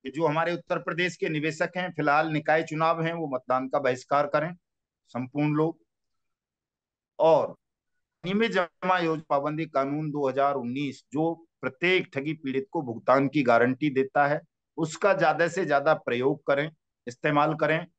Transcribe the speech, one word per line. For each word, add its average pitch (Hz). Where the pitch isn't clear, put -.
कि 131
जो 160
हमारे 165
उत्तर 170
प्रदेश 175
के 185
निवेशक 156
हैं, 180
फिलहाल 156
निकाय 156
चुनाव 160
हैं, 165
वो 165
मतदान 131
का 143
बहिष्कार 139
करें 156
संपूर्ण 139
लोग। 156
और 151
नियमित 202
जमा 185
योजना 160
पाबंदी 151
कानून 147
दो 139
हज़ार 139
उन्नीस, 131
जो 165
प्रत्येक 170
ठगी 147
पीड़ित 135
को 165
भुगतान 131
की 139
गारंटी 123
देता 135
है, 156
उसका 165
ज्यादा 165
से 175
ज्यादा 143
प्रयोग 135
करें, 143
इस्तेमाल 151
करें। 156